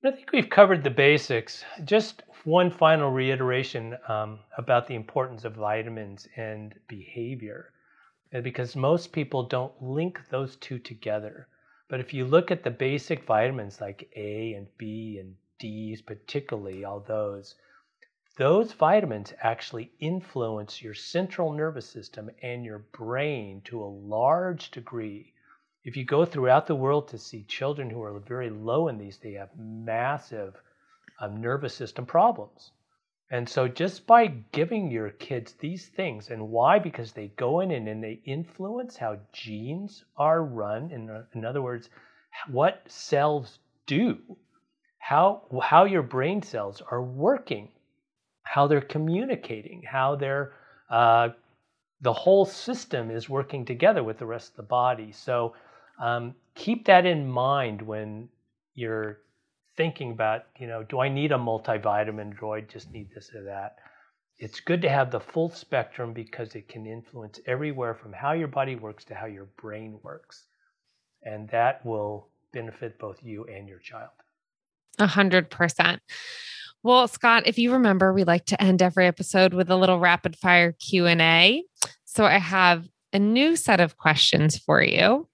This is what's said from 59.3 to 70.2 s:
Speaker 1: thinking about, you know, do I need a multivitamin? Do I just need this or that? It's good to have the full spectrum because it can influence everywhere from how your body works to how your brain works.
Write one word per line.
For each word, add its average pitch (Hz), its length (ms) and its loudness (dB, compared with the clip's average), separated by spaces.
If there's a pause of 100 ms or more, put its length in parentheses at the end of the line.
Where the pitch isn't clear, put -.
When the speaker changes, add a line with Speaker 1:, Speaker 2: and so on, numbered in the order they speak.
Speaker 1:
thinking 143 340 -4
about, 110 320 -2 (160)
you 127 80 -12
know, 113 160 -10
do 127 160 -6
I 131 80 2
need 143 240 0
a 139 60 2
multivitamin? 107 1040 -4
Do 107 120 -8
I 107 100 -8
just - 300 -20
need 101 240 -16
this - 180 -20
or 104 120 -16
that? 98 320 -12 (600)
It's - 220 -14
good 170 220 -2
to 170 80 0
have 135 200 2
the 123 120 -6
full 165 280 -4
spectrum 127 640 -6
because 113 400 -12
it 104 140 -18
can 110 180 -16
influence 113 600 -16
everywhere 131 480 -4
from 110 160 -20
how 139 220 -4
your 160 160 -4
body 135 260 -4
works 110 300 -14
to 110 100 -18
how 98 100 -12
your 98 200 -14 (120)
brain 107 460 -14
works. - 400 -20 (800)